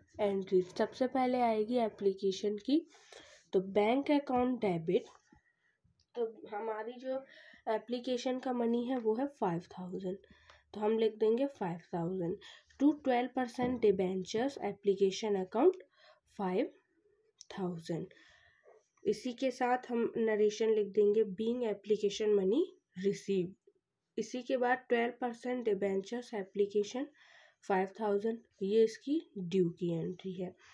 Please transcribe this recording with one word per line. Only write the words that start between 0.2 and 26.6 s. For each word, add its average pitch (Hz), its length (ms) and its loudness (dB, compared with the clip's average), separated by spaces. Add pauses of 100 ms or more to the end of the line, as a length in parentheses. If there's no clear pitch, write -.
सबसे 226 300 0
पहले 254 340 0
आएगी 220 380 2
एप्लीकेशन 202 880 0
की, 294 160 2 (720)
तो 196 60 4 (120)
बैंक 226 400 2
अकाउंट 254 500 0
डेबिट। 175 480 0 (1040)
तो - 100 -4 (260)
हमारी 220 480 -6
जो 262 240 -4 (460)
एप्लीकेशन 240 680 -2
का 254 140 -4
मनी 240 340 2
है 262 120 -2
वो 220 160 2
है 269 120 0 (120)
फ़ाइव 175 320 0
थाउजेंड, 185 460 -8 (560)
तो 202 60 -10
हम 220 180 2
लिख 220 220 2
देंगे 226 300 4
फ़ाइव 180 300 -6 (140)
थाउजेंड 180 440 -2 (420)
to 269 80 6 (160)
ट्वेल्व 247 320 2
percent 247 460 -2
debentures 190 840 0
application 202 720 0
account 220 400 2 (640)
फ़ाइव 202 300 -2 (840)
थाउजेंड। 170 560 -6 (960)
इसी 214 300 -2
के 262 180 -2
साथ 247 400 0
हम 233 260 0
नरेशन 220 560 2
लिख 208 220 2
देंगे, 208 280 6 (160)
being 233 300 -2
application 208 680 0
money 196 260 4 (440)
received। 196 500 0 (640)
इसी 240 260 -6
के 262 140 0
बाद 247 200 2 (120)
ट्वेल्व 240 320 2
परसेंट 247 440 -4
डिबेंचर्स 202 680 -2
एप्लीकेशन 202 720 -2 (600)